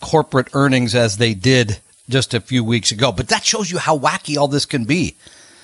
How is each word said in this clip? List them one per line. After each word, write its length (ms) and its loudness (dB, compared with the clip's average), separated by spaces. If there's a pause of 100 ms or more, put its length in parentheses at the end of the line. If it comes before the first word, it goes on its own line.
corporate 520 0
earnings 400 2
as 220 2
they 180 2
did 460 2 (300)
just 240 -2
a 80 0
few 200 -2
weeks 300 0
ago. 220 0
But 160 -6
that 160 0
shows 260 -2
you 60 -4
how 200 0
wacky 400 -2
all 120 2
this 160 0
can 180 -4
be, 320 -2 (480)